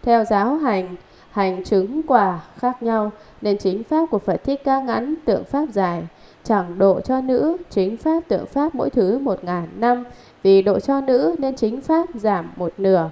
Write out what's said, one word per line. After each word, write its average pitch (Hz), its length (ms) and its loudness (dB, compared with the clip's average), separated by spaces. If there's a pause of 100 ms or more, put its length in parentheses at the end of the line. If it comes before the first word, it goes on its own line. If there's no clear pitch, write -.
Theo 233 220 4
giáo 214 300 2
hành 196 420 -2 (400)
hành 185 280 -2
chứng 220 380 0
quả 196 380 2 (160)
khác 247 260 -4
nhau, 220 280 0 (300)
nên 202 180 0
chính 202 260 -2
pháp 320 260 0
của 208 80 0
Phật 180 260 -2
Thích 277 200 -4
Ca 269 160 2
ngắn, 254 340 -2 (100)
tượng 196 200 0
pháp 285 280 -2
dài. 175 300 -2 (420)
Chẳng 180 340 -2
độ 190 220 4
cho 262 200 -2
nữ, 262 360 0 (140)
chính 202 260 0
pháp, 320 320 -2
tượng - 180 -2
pháp 294 280 -2
mỗi 269 160 -2
thứ 214 280 2
một 240 260 -4
ngàn 175 320 -4
năm. 240 280 0 (380)
Vì 196 200 6
độ 196 180 2
cho 277 200 0
nữ 269 380 2
nên 269 180 -4
chính 233 240 -2
pháp 330 340 0
giảm 196 420 -2
một 175 220 -4
nửa. 185 340 2